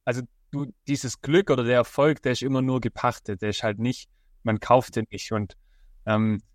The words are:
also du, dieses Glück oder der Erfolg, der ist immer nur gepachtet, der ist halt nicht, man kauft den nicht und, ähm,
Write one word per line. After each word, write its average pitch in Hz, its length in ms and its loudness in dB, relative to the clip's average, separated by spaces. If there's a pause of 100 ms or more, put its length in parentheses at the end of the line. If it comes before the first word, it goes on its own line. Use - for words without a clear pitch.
also 127 180 -2 (300)
du, 143 160 -6 (200)
dieses 135 340 -4
Glück 175 280 4
oder 127 140 2
der 123 140 4
Erfolg, 143 440 2
der 127 120 0
ist - 100 -4
immer 135 180 0
nur 131 180 0
gepachtet, 113 600 -4
der 107 80 -2
ist - 140 -4
halt 107 160 -2
nicht, 123 280 -4 (360)
man 107 160 0
kauft - 360 2
den 110 140 -2
nicht - 220 -12
und, 104 240 -4 (500)
ähm, 110 380 2 (100)